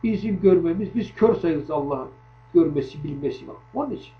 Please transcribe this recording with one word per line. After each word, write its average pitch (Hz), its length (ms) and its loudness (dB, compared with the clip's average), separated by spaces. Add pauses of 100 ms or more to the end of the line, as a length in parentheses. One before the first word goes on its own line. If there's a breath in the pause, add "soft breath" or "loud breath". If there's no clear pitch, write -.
Bizim 202 380 -2
görmemiz, 180 540 2
biz 220 200 -4
kör 220 200 4
sayılırız 156 360 -2
Allah'ın 139 380 -4 (440)
görmesi, 147 500 2
bilmesi 143 440 -6
var. - 80 -14 (180)
Onun 269 180 -4
için. - 280 -12